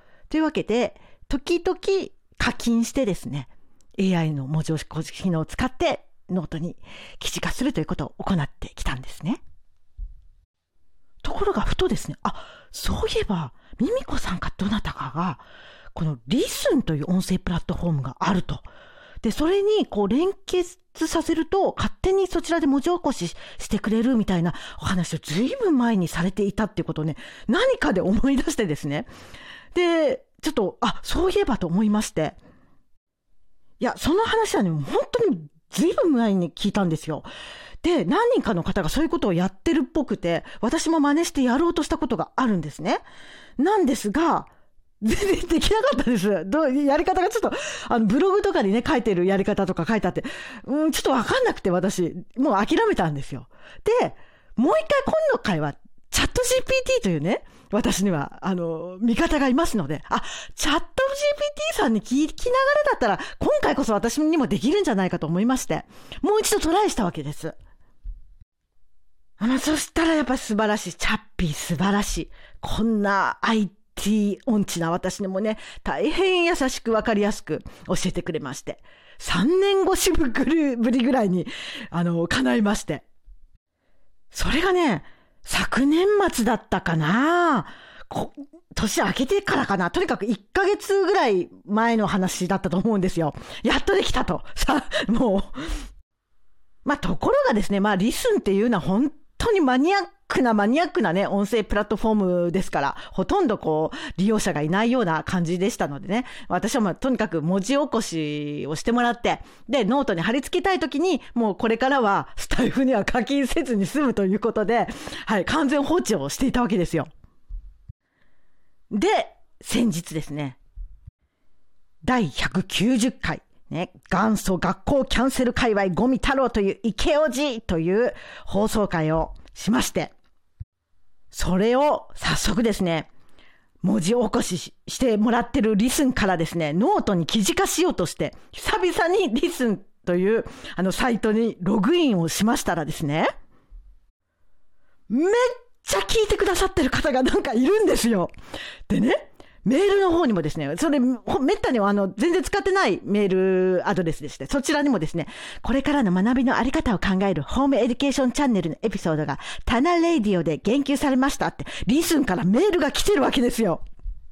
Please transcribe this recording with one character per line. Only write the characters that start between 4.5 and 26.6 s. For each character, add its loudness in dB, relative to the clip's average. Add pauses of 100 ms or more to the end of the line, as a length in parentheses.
字 -2
起 -4
こ -8
し -10
機 -2
能 0
を -2
使 -6
っ 0
て、 -2 (240)
ノ -2
ー -10
ト -10
に -8 (420)
記 -6
事 -8
化 -2
す -2
る 0
と -2
い -2
う -4
こ -4
と -8
を -8
行 0
っ 0
て -12
き -12
た -2
ん -10
で -8
す -14
ね。 -4 (1800)
と -2
こ -2
ろ 0
が 0
ふ 0
と 0
で 0
す -8
ね、 -10
あ、 -8 (240)
そ -2
う -2
い -2
え -2
ば、 -4 (280)
ミ 2
ミ -2
コ -4
さ -2
ん -6
か -4
ど -2
な 0
た -6
か -10
が、 -4 (540)
こ -6
の -4
リ 0
ス 0
ン 2
と 0
い -2
う -4
音 2
声 -2
プ -4
ラ 0
ッ -8
ト -4
フ -4
ォ 0
ー 0
ム -2
が -8
あ 0
る 2
と。 -6 (580)
で、 0
そ 0
れ 2
に 2
こ -2
う 0
連 2 (140)
結 -2 (280)
さ 0
せ 0
る 0
と、 2
勝 0
手 2
に 2
そ -2
ち -4
ら 2
で 2
文 2
字 0
起 0
こ 0
し -4
し -12
て 0
く -2
れ 2
る 2
み 2
た 2
い 2
な 0 (260)
お -6
話 -2
を -6
ず -2
い -2
ぶ 2
ん 4
前 2
に 0
さ -2
れ 0
て -2
い 0
た 0